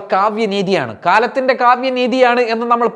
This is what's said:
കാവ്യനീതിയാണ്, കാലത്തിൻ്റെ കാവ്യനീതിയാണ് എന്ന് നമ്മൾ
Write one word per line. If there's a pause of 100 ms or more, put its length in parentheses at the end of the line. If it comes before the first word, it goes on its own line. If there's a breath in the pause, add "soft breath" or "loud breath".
(140)
കാവ്യനീതിയാണ്, (140)
കാലത്തിൻ്റെ
കാവ്യനീതിയാണ് (120)
എന്ന്
നമ്മൾ